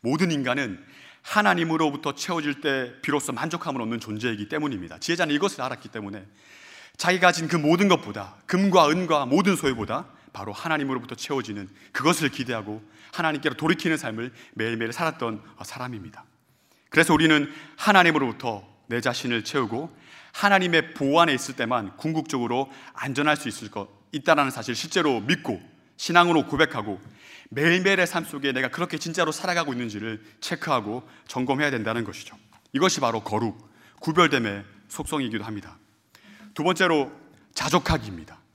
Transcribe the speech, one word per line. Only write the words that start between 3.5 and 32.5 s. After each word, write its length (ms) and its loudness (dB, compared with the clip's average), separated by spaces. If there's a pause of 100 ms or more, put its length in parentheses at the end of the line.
얻는 160 -4
존재이기 500 -6
때문입니다. 480 -6
지혜자는 380 -2
이것을 260 -2
알았기 280 -8
때문에 360 -12 (720)
자기가 300 4
가진 200 2
그 80 0
모든 320 4
것보다, 480 0 (120)
금과 420 4
은과 380 0
모든 280 4
소유보다 520 -2 (260)
바로 180 -10
하나님으로부터 640 -4
채워지는 540 -6 (220)
그것을 380 2
기대하고 540 -6 (300)
하나님께로 420 -2
돌이키는 420 0
삶을 360 -6 (220)
매일매일 360 -2
살았던, 500 -4 (160)
어, 60 -14
사람입니다. 600 -12 (640)
그래서 240 6
우리는 400 4 (240)
하나님으로부터 920 4 (200)
내 120 -2
자신을 440 -2
채우고 520 -4 (380)
하나님의 600 2
보호 260 4
안에 120 6
있을 220 -6
때만 420 -2
궁극적으로 720 -2 (240)
안전할 440 0
수 100 -8
있을 220 -10
것, 180 -10 (240)
있다라는 400 2
사실을 240 -6
실제로 460 2
믿고 400 -2 (340)
신앙으로 520 4
고백하고 520 0 (520)
매일매일의 560 2
삶 180 -4
속에 280 -4
내가 160 -2
그렇게 280 -6
진짜로 340 -2
살아가고 420 -2
있는지를 500 -6 (160)
체크하고 680 -4 (200)
점검해야 420 0
된다는 340 -2
것이죠. 340 -12 (360)